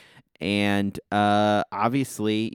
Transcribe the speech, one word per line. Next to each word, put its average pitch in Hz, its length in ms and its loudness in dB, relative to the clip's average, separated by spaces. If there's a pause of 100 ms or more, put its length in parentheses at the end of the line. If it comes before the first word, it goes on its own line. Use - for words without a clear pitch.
(400)
And, 101 580 0 (140)
uh, 104 580 2
obviously, 110 840 -2